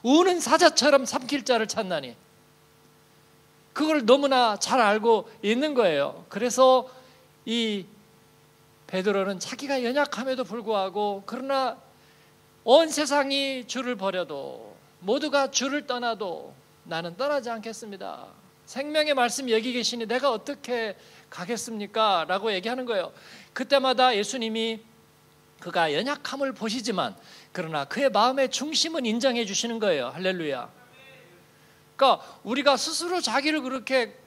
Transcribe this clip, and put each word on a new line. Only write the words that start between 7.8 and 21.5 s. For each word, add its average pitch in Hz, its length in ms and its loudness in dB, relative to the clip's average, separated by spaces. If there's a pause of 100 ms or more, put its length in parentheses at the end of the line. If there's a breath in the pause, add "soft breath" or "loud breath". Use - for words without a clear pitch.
베드로는 190 540 0
자기가 262 420 -4
연약함에도 262 640 -2
불구하고, 202 800 -4
그러나 262 520 -4 (840 soft breath)
온 320 240 8
세상이 277 760 0
주를 247 300 -6
버려도, 139 800 -6 (240)
모두가 269 500 0
주를 277 360 -4
떠나도 214 680 -6 (300)
"나는 165 320 -8
떠나지 262 340 -2
않겠습니다. 214 760 -12 (400)
생명의 302 480 -2
말씀 247 360 0
여기 226 220 0
계시니 233 340 -4
내가 254 240 0
어떻게 226 680 -6 (340 loud breath)
가겠습니까?" 208 1000 -2